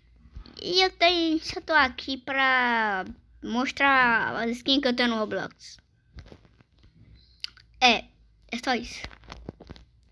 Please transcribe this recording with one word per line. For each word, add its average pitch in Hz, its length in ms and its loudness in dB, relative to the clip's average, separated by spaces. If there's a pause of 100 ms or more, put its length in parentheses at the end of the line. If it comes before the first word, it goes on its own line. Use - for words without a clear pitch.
(600)
e 370 220 2
eu 381 80 2
tenho, 339 480 2
só - 200 -10
tô - 140 -4
aqui 269 420 0
pra 247 880 0 (380)
mostrar 247 920 2
as 233 160 -2
skins 262 280 0
que 269 80 0
eu 247 80 0
tenho 247 140 2
no 226 80 -2
Roblox. - 600 -8 (2000)
É, 240 220 4 (480)
é 233 120 -6
só 254 120 -2
isso. - 260 -10 (1120)